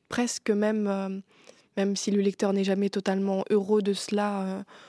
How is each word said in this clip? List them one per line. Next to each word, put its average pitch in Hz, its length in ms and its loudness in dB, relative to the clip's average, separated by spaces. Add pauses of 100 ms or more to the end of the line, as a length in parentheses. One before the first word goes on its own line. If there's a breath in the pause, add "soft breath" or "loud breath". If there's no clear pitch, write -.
presque - 400 -2
même, 214 380 2
euh, 196 320 -4 (580 soft breath)
même 196 180 2
si - 140 -4
le 202 120 4
lecteur 196 320 2
n'est 196 100 0
jamais 196 260 0
totalement 196 600 -2
heureux 208 320 2
de 202 100 2
cela, 202 480 -2
euh, 190 220 -6 (260 loud breath)